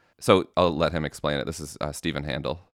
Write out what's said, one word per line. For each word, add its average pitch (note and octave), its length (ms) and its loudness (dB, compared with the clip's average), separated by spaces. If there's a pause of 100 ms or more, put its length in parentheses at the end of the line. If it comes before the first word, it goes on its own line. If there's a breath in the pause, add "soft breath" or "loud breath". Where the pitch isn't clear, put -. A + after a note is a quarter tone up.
(200)
So F#2+ 280 4 (100)
I'll F2 180 4
let D#2+ 160 2
him D#2+ 140 -2
explain D2 340 -4
it. - 60 -4
This D#2+ 140 -6
is, D2 200 -12
uh, D2 120 -4
Stephen D2 320 -4
Handel. C#2 360 -4 (180)